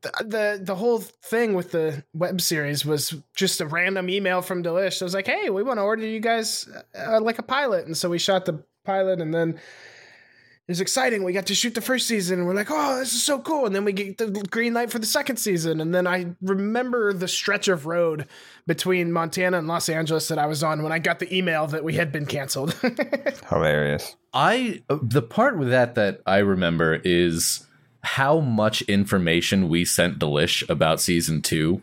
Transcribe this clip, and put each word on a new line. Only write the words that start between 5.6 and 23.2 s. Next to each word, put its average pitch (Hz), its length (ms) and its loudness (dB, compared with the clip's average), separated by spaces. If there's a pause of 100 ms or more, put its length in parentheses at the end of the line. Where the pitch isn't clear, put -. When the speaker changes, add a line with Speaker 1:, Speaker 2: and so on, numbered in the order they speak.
Speaker 1:
wanna 233 200 -2
order 220 220 0
you 220 140 -4
guys, 226 500 -2 (280)
uh, 220 240 2
like, 226 180 -2
a 220 40 -8
pilot." 254 420 0
And 156 120 -6
so 180 120 -2
we 170 100 0
shot 190 260 2
the 160 180 -4 (220)
pilot, 190 340 0
and 160 140 -4
then 165 160 2 (1200)
it - 20 -2
was 175 100 -2
exciting. 233 420 0
We 180 100 -2
got 185 140 -2
to 202 80 -2
shoot 233 180 0
the 226 80 -4
first 254 260 -2
season, 185 320 0
and 175 80 0
we're 180 60 0
like, 208 160 0
"Oh, 285 300 0
this 254 140 -4
is 240 100 -2
so 277 160 0
cool." 302 260 0
And 202 80 0
then 196 120 0
we 208 60 2
get 196 280 -4
the 226 80 -2 (240)
green 233 240 0
light 240 160 -2
for 240 80 -4
the 220 80 -6
second 285 300 -2
season. 160 440 -2
And 165 140 0
then 180 100 2
I 180 360 -2
remember 214 680 0
the 185 160 -4
stretch 202 400 -2
of 170 200 0
road 165 400 0 (400)
between 175 440 0
Montana 175 460 0
and 156 100 -2
Los 165 220 -2
Angeles 160 380 0
that 160 100 -2
I 180 80 2
was 165 180 -2
on 156 200 0
when 156 80 -2
I 165 80 0
got 170 200 0
the 180 160 -4
email 165 320 0
that 147 180 -4
we 160 80 -2
had 156 180 0
been 147 160 -4
canceled. 139 480 -4 (380)
<laughs> - 360 -6